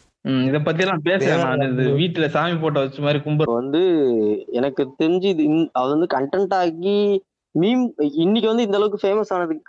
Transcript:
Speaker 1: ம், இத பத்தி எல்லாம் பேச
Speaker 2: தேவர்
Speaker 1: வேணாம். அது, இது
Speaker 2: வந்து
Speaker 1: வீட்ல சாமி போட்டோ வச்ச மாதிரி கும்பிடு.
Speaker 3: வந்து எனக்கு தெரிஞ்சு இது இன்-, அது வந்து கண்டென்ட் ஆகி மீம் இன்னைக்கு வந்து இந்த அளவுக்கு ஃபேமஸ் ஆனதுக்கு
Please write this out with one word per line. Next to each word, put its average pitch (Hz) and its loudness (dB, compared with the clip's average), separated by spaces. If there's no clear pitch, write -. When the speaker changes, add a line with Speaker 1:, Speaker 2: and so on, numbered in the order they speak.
Speaker 1:
ம், 131 0
இத 135 0
பத்தி 160 -2
எல்லாம் 185 -2
பேச 180 0
Speaker 2:
தேவர் 156 2
Speaker 1:
வேணாம். 165 0
அது, 131 0
இது 131 -2
Speaker 2:
வந்து 127 0
Speaker 1:
வீட்ல 170 0
சாமி 165 -2
போட்டோ 156 0
வச்ச 135 -4
மாதிரி 143 0
கும்பிடு. 151 0
Speaker 3:
வந்து 139 0
எனக்கு 131 -2
தெரிஞ்சு 180 0
இது 165 0
இன்-, 151 2
அது 131 0
வந்து 156 0
கண்டென்ட் 180 -2
ஆகி 180 0
மீம் 233 2
இன்னைக்கு 202 2
வந்து 233 2
இந்த 202 0
அளவுக்கு 202 0
ஃபேமஸ் 202 0
ஆனதுக்கு 165 -4